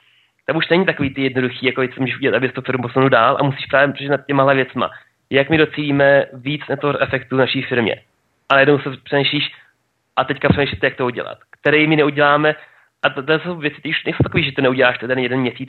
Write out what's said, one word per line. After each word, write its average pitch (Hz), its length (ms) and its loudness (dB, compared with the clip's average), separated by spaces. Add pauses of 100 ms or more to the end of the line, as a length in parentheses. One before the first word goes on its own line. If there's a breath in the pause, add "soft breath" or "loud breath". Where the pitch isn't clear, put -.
(460 loud breath)
tam 143 100 -2
už 160 120 -2
není 180 180 2
takový 139 280 -2
ty 135 80 -4
jednoduchý, 127 440 -2
jako 127 220 -2
co 127 120 -10
můžeš 123 160 -4
udělat, 127 200 0
aby 127 120 0
to 123 140 -10
firmu 123 200 -4
posunul 131 260 2
dál 127 320 4
a - 20 0
musíš 139 240 -2
právě 139 280 2
přijít 139 140 -10
nad 143 180 -2
těmahle 139 280 2
věcma. 127 360 -2 (400 loud breath)
Jak 135 200 2
my 160 80 4
docílíme 143 720 2
víc 139 360 -8
network 139 340 -2
efektů 127 340 -4
v - 20 2
naší 131 240 0
firmě? 117 400 -2 (460)
A 139 60 2
najednou 139 240 6
se 139 120 -10 (140)
přemýšlíš, 143 480 -2 (640 loud breath)
a 131 80 0
teďka 139 240 -2
přemýšlíte, 139 380 0
jak 127 100 -4
to 131 100 -2
udělat. 113 320 -8 (220)
Který 151 260 2
my 156 100 2
neuděláme, 147 580 2 (480 loud breath)
a 143 80 2
to, 139 120 -8
to 156 160 0
jsou 175 180 -8
věci, 147 260 -6
ty - 60 -8
už - 160 -8
nejsou - 180 0
takový, 170 220 -2
že 139 80 -6
to 139 100 -4
neuděláš 127 360 2
ten 127 200 -4
jeden 127 220 -2
měsíc 127 280 -6